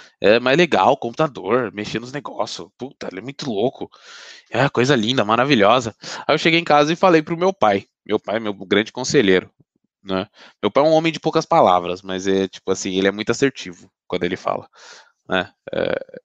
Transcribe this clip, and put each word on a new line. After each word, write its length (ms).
é 220
mais 160
legal, 400
computador, 760
mexer 280
nos 100
negócios, 560
puta, 320
ele 100
é 20
muito 280
louco, 400
é 200
coisa 260
linda, 280
maravilhosa." 720
Aí 80
eu 40
cheguei 200
em 60
casa 280
e 40
falei 260
pro 140
meu 160
pai, 340
meu 140
pai 180
é 40
meu 140
grande 380
conselheiro, 580
né? 240
Meu 80
pai 120
é 40
um 60
homem 200
de 80
poucas 240
palavras, 580
mas 240
é, 220
tipo 240
assim, 240
ele 120
é 40
muito 180
assertivo 640
quando 160
ele 120
fala, 300
né? 240
É, 200